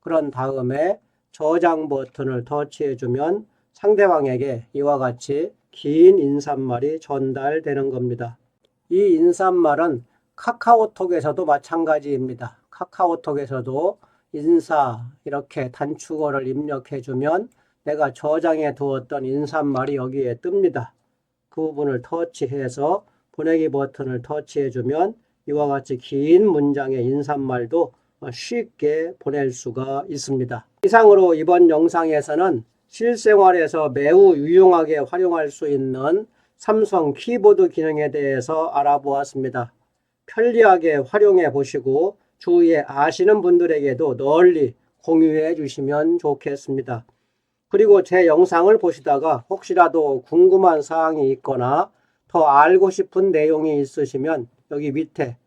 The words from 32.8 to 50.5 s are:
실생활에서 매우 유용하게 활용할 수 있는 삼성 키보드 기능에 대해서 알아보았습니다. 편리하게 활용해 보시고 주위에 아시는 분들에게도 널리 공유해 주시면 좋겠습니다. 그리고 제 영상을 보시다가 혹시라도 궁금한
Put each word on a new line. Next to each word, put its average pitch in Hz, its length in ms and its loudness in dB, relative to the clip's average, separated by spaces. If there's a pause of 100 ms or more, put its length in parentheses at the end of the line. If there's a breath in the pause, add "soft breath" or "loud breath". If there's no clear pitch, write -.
실생활에서 185 1040 2
매우 156 480 6
유용하게 160 600 4
활용할 170 500 -2
수 151 180 -8
있는 139 600 -2 (280)
삼성 196 580 0
키보드 196 560 4
기능에 151 420 -4
대해서 143 560 -4
알아보았습니다. 139 1080 -4 (560)
편리하게 208 680 2
활용해 185 540 2
보시고 139 640 -4 (200)
주위에 170 500 2
아시는 170 540 2
분들에게도 156 760 0
널리 151 580 2 (280)
공유해 160 520 0
주시면 151 640 -4
좋겠습니다. 139 840 -6 (640)
그리고 202 340 4
제 180 240 2
영상을 175 500 4
보시다가 151 720 -2
혹시라도 165 720 0
궁금한 180 600 4